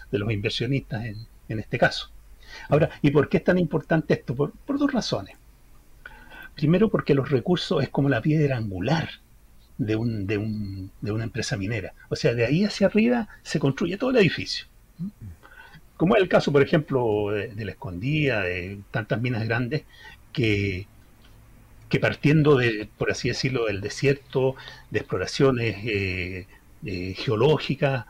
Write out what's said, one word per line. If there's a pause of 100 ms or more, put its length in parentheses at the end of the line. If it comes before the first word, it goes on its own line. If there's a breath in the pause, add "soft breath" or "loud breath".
(100)
de
los
inversionistas
en, (220)
en
este
caso. (580 loud breath)
Ahora, (100)
¿y
por
qué
es
tan
importante
esto?
Por,
por
dos
razones. (1160 loud breath)
Primero,
porque
los
recursos
es
como
la
piedra
angular (720)
de
un,
de
un, (100)
de
una
empresa
minera. (160 loud breath)
O
sea,
de
ahí
hacia
arriba (140 loud breath)
se
construye
todo
el
edificio. (1300 loud breath)
Como
es
el
caso,
por
ejemplo,
de,
de
La
Escondida,
de (100)
tantas
minas
grandes (480 loud breath)
que, (1000)
que
partiendo
de, (100)
por
así
decirlo,
del
desierto, (340 loud breath)
de
exploraciones,
eh, (380 soft breath)
eh,
geológicas,